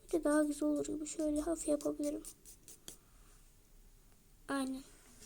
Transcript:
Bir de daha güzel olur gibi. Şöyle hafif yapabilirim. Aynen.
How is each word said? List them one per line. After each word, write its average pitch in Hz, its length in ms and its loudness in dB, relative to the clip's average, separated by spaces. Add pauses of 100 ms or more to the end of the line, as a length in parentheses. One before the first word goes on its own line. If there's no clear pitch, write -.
Bir - 60 -4
de 320 120 2
daha 302 200 6
güzel 294 240 0
olur 294 180 2
gibi. 302 200 -4
Şöyle 302 340 0
hafif 320 280 -2
yapabilirim. 302 540 0 (2250)
Aynen. 269 360 -2 (420)